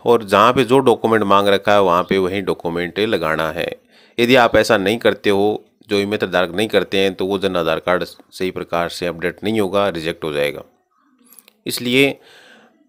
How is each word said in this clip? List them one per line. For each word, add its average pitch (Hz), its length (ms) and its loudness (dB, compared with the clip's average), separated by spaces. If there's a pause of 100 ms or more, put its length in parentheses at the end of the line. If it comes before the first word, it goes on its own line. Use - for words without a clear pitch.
और 117 180 2
जहाँ 101 300 4
पे 135 100 2
जो 123 160 4
डॉक्यूमेंट 113 440 2
मांग 98 240 4
रखा 101 260 2
है 101 80 4
वहाँ 90 220 2
पे 95 140 -2
वही 95 240 -2
डॉक्यूमेंट 87 580 -6
लगाना 80 520 -2
है। 80 240 -6 (440)
यदि 120 160 2
आप 117 200 4
ऐसा 110 220 2
नहीं 101 200 0
करते 107 320 0
हो, 101 340 0 (260)
जो 101 100 0
ई 101 60 -2
मित्र 101 220 -4
धारक 90 280 0
नहीं 107 120 -2
करते 98 300 0
हैं, 95 160 0
तो 95 120 -6
वो 98 140 -2
जन 92 160 -2
आधार 80 240 0
कार्ड 90 240 -2 (280)
सही 92 200 -6
प्रकार 85 380 -6
से - 160 -10
अपडेट 85 380 -6
नहीं 110 160 -2
होगा, 101 300 0
रिजेक्ट 85 340 -6
हो 78 100 -6
जाएगा। 73 300 -4 (1040)
इसलिए 131 520 0 (680)